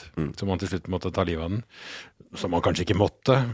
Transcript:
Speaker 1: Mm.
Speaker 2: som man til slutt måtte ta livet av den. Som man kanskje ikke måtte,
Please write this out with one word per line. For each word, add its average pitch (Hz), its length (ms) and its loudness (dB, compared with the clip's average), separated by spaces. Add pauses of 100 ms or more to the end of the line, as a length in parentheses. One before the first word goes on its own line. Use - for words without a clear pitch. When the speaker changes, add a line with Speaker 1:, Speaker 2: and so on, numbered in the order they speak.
(180)
Speaker 1:
Mm. 78 200 -4
Speaker 2:
som 98 100 -4
man 92 120 0
til 98 100 -2
slutt 90 180 -4
måtte 90 240 -2
ta 95 120 2
livet 82 200 -2
av 85 60 -4
den. 107 140 -2 (720)
Som - 160 -2
man 85 100 2
kanskje 90 240 2
ikke 95 120 2
måtte, - 360 4 (200)